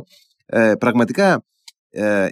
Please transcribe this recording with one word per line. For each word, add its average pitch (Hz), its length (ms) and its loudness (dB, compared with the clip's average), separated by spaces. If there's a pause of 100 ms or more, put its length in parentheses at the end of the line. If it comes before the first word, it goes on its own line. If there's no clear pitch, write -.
(460)
ε, 113 320 0
πραγματικά, 120 680 0 (460)
ε, 104 420 -2